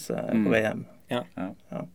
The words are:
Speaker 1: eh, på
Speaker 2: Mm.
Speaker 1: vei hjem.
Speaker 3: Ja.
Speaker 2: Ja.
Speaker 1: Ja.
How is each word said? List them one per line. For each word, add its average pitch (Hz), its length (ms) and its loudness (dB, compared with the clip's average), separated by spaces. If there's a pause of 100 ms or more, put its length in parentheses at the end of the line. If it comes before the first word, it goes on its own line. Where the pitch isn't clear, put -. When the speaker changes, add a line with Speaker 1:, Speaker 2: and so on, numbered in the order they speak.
(120)
Speaker 1:
eh, 113 80 -2 (140)
på - 20 4
Speaker 2:
Mm. 104 160 4
Speaker 1:
vei 110 100 6
hjem. 110 220 -2 (260)
Speaker 3:
Ja. 123 140 0 (140)
Speaker 2:
Ja. 95 100 -4 (240)
Speaker 1:
Ja. - 240 -8